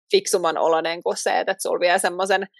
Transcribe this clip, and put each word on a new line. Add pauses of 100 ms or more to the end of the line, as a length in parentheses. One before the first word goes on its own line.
(120)
fiksuman
oloinen
kuin
se,
että,
että
sul
vie
semmosen (120)